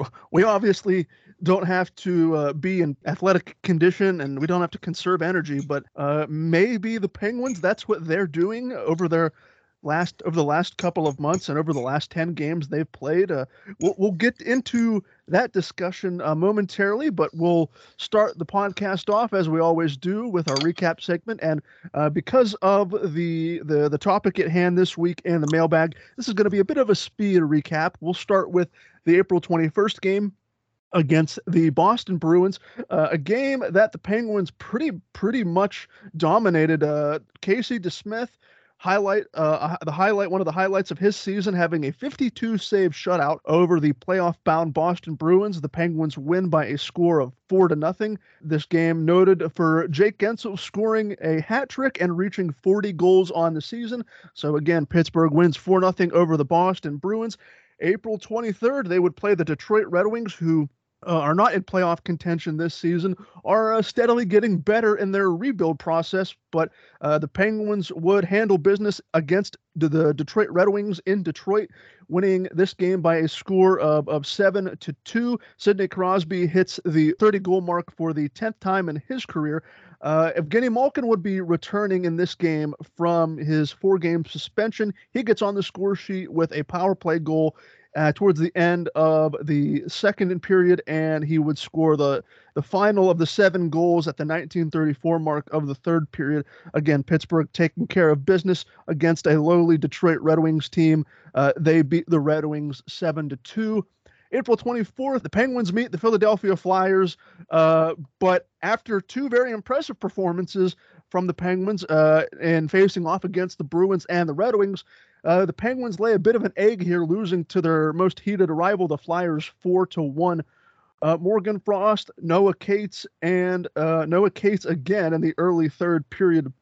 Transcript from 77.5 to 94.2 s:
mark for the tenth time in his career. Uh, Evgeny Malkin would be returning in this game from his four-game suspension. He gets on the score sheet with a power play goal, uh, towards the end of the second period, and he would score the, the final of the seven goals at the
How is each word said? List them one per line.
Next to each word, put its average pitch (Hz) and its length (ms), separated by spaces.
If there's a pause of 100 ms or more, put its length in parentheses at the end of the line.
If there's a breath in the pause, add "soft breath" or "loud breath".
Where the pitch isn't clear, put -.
mark 175 340
for 165 160
the 151 160
tenth 220 320
time 190 300
in 147 180
his 262 160
career. 156 380 (400 soft breath)
Uh, 160 340
Evgeny 220 340
Malkin 254 360
would 220 160
be 190 180
returning 185 640
in 165 120
this 175 180
game 156 400 (200)
from 165 440
his 151 340
four-game 170 540
suspension. 214 640 (200 soft breath)
He 254 100
gets 214 180
on 202 140
the 196 80
score 190 340
sheet 190 340
with 160 220
a 151 120
power 185 300
play 170 240
goal, 156 380 (400 soft breath)
uh, 151 160
towards 190 260
the 170 180
end 175 380
of 156 480
the 147 460
second 185 560
period, 180 420
and 156 380
he 156 160
would 151 180
score 160 380
the, 139 260 (320 soft breath)
the 151 80
final 196 480
of 165 80
the 165 80
seven 185 420
goals 170 380
at 156 100
the 151 80